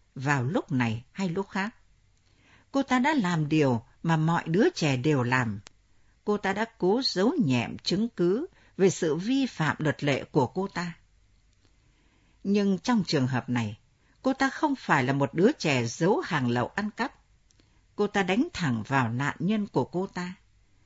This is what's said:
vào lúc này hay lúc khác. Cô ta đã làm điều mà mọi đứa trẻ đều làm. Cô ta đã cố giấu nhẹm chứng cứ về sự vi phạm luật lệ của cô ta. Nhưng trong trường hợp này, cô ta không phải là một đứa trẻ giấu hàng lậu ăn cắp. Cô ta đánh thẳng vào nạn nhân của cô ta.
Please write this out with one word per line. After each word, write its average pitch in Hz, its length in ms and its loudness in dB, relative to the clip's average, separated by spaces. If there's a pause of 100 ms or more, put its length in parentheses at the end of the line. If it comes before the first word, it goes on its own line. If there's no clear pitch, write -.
(140)
vào 139 300 0
lúc 190 280 -2
này 120 400 -2
hay 190 160 -4
lúc 190 200 -6
khác. 202 260 -6 (1000)
Cô 277 100 2
ta 254 160 2
đã 285 160 2
làm 175 340 0
điều 139 340 2 (200)
mà 165 140 2
mọi 160 300 2
đứa 180 180 2 (100)
trẻ 143 220 0
đều 131 260 0
làm. 120 380 -2 (640)
Cô 208 120 -2
ta 196 160 -2
đã 214 120 -4 (140)
cố 202 260 2
giấu 214 300 0 (100)
nhẹm 123 340 0
chứng 208 300 -2
cứ 202 380 0 (300)
về 180 140 4
sự 160 240 0
vi 247 320 0
phạm 151 320 -2
luật 147 260 -2
lệ 139 200 0
của 135 220 0
cô 190 220 -4
ta. 175 240 -8 (1500)
Nhưng 196 340 2
trong 233 280 2
trường 135 200 2
hợp 123 240 -2
này, 117 280 -4 (440)
cô 262 100 2
ta 269 180 0
không 285 260 -2
phải 147 280 0
là 131 80 0
một 139 220 0
đứa 208 240 4
trẻ 135 260 0
giấu 180 360 0
hàng 139 300 -2
lậu 120 180 0
ăn 208 220 -6
cắp. 247 220 -6 (840)
Cô 208 100 0
ta 196 160 0
đánh 202 300 2
thẳng 123 340 -2
vào 131 220 2
nạn 123 300 -4
nhân 202 280 -2
của 131 180 0
cô 180 220 -4
ta. 180 280 -10 (520)